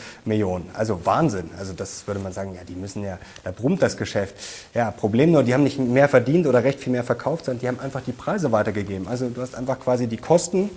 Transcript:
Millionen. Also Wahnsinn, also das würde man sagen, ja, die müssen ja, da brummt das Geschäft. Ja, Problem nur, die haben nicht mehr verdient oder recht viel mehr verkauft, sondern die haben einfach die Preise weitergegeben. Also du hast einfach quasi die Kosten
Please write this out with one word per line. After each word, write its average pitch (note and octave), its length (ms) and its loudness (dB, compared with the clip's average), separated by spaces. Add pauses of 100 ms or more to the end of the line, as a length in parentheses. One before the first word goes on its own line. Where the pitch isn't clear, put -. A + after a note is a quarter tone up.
(240)
Millionen. G2 480 0
Also G#2+ 320 -2
Wahnsinn, G2 540 2
also F#2+ 160 -8
das - 320 -8
würde G2+ 140 -4
man F#2+ 120 -8
sagen, G2 220 -8
ja, F2+ 120 -16
die F2+ 100 -12
müssen G2+ 260 -8
ja, F#2+ 160 -6 (260)
da F#2 60 -8
brummt C3+ 320 0
das - 160 0
Geschäft. G2 380 -4 (360)
Ja, A#2 180 0
Problem A#2 420 2
nur, D3 100 6
die A#2+ 100 2
haben C#3 120 6
nicht C#3 140 0
mehr C3 300 4
verdient C#3 380 4
oder B2 180 4
recht C3+ 160 2
viel B2+ 120 -2
mehr B2 120 0
verkauft, C3 400 -2
sondern B2 160 -4
die B2 80 -2
haben B2 120 -4
einfach C3 200 -6
die B2 120 -6
Preise D#3 400 -2
weitergegeben. G2+ 540 0
Also B2 220 -4
du B2 140 -6
hast B2+ 120 -8
einfach B2+ 260 -4
quasi B2 260 2
die A2 100 -2
Kosten F#3 600 2